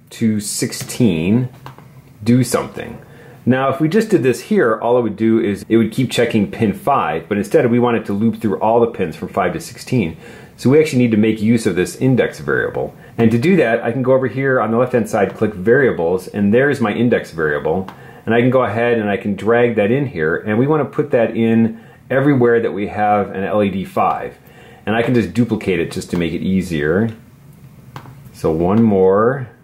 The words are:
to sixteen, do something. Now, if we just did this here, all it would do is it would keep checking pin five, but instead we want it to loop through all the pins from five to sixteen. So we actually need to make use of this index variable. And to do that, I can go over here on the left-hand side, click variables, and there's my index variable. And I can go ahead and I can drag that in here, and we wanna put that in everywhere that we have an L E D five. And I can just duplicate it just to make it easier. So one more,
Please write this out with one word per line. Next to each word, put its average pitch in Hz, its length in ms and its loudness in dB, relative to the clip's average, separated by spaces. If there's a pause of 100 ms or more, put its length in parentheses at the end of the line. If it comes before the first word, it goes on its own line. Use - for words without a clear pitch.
(100)
to 110 300 -2
sixteen, 110 1120 -2 (720)
do 123 180 4
something. - 560 -6 (460)
Now, 131 240 2
if 131 120 -2
we 156 80 0
just 220 200 0
did 160 140 2
this 123 180 0
here, 135 400 0
all 120 180 2
it 120 40 2
would 107 120 -4
do 113 240 2
is 101 300 -2
it 110 80 4
would 113 160 2
keep 123 180 -2
checking 113 400 0
pin 107 220 -2
five, 87 560 -2
but 101 80 -2
instead 117 340 2
we 120 80 2
want 120 200 2
it - 80 -6
to 101 80 -4
loop 107 260 0
through 98 180 -2
all 117 220 2
the 117 60 4
pins 92 280 -6
from 90 140 -10
five 90 240 -2
to 85 80 -6
sixteen. - 560 -4 (400)
So - 140 0
we 143 100 6
actually 123 200 2
need 123 100 2
to 107 80 2
make 107 240 2
use 113 240 2
of 90 100 0
this 87 200 -2
index 120 440 0
variable. 65 540 -4 (240)
And 113 120 4
to 117 80 0
do 170 180 2
that, 117 280 2
I 117 80 -4
can 135 100 -4
go 127 120 4
over 131 120 2
here 131 320 0
on 110 120 0
the 113 80 2
left-hand 123 320 0
side, 101 260 0
click 104 160 -2
variables, 92 760 0
and 101 240 0
there's 131 280 2
my 107 120 0
index 107 380 0
variable. 78 560 -2 (380)
And 110 100 0
I 120 60 4
can 123 100 2
go 127 140 2
ahead 117 340 0
and 104 120 -2
I 98 80 -2
can 101 180 -4
drag 113 400 2
that 101 140 2
in 139 160 0
here, 82 400 -2
and 107 120 0
we 131 80 2
wanna 147 200 0
put 143 240 -4
that 117 260 0
in 113 420 2 (320)
everywhere 127 500 2
that 107 120 -2
we 101 140 -6
have 104 440 0
an 95 140 -6
L 101 180 0
E 101 80 0
D 95 120 -6
five. - 560 -4 (460)
And 104 100 -2
I 117 60 0
can 127 140 0
just 95 180 0
duplicate 104 480 0
it 80 100 -4
just - 200 -10
to 90 80 -2
make 85 160 -2
it - 80 -6
easier. 87 680 0 (1200)
So - 180 -2
one 90 320 2
more, 107 680 4 (140)